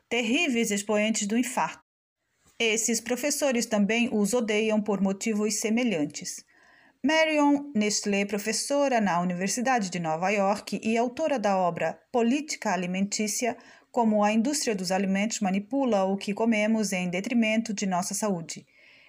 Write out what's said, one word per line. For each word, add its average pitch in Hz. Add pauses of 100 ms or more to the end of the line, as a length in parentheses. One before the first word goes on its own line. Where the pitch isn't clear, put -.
terríveis 233
expoentes 208
do 220
infarto. 202 (800)
Esses 226
professores 247
também 220
os 208
odeiam 214
por 202
motivos 208
semelhantes. 214 (580)
Marion 294
Nestlé, 208
professora 220
na 175
Universidade 190
de 180
Nova 165
York 202
e 220
autora 254
da 202
obra 170 (120)
Política 247
Alimentícia: 196 (340)
Como 214
a 208
indústria 226
dos 185
alimentos 190
manipula 202
o 190
que 202
comemos 220
em 180
detrimento 220
de 202
nossa 185
saúde. 185 (440)